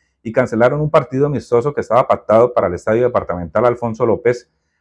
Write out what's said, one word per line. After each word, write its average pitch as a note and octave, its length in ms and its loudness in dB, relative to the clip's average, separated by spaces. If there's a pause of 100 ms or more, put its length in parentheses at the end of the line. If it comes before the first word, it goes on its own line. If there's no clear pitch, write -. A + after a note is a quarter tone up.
(240)
y A2+ 80 -10
cancelaron B2 500 0
un D3+ 80 -2
partido C#3+ 380 0
amistoso C3 480 -2
que A2+ 60 -4
estaba A#2+ 260 0
pactado A2 460 2
para G#2+ 120 0
el F2+ 80 -2
Estadio A2 300 -2
Departamental F#2 600 -2
Alfonso A#2+ 420 -2
López A#2 420 -2 (320)